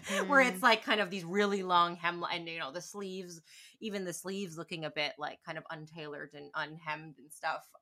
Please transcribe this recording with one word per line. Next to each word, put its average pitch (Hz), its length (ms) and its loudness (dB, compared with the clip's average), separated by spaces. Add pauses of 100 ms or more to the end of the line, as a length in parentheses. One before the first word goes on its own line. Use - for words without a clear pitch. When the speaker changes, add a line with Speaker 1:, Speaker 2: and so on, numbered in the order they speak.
(280)
Speaker 1:
where 277 140 8
it's 190 200 4
Speaker 2:
Mm-hmm. - 20 2
Speaker 1:
like 226 200 8
kind 214 180 2
of 185 100 0
these 185 140 -6
really 202 380 2
long 175 340 6
hem 170 340 0
and, 170 180 -2
you 165 100 -6
know, 139 120 -4
the 175 100 -8
sleeves, 185 600 -10 (400)
even 202 240 -4
the 175 80 -4
sleeves 185 440 -6
looking 165 280 -6
a 151 60 -6
bit, 147 280 -2
like, 147 240 -8
kind 160 140 -10
of 156 140 -10
untailored 151 640 -10
and 143 200 -14
unhemmed 156 640 -6
and 139 140 -20
stuff. 156 320 -4 (160)